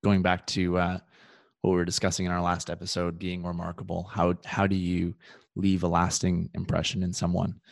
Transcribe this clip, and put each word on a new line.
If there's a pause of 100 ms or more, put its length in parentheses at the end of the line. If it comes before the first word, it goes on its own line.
Going
back
to,
uh, (640)
what
we
were
discussing
in
our
last
episode,
being
remarkable,
how,
how
do
you (400)
leave
a
lasting
impression
in
someone? (100)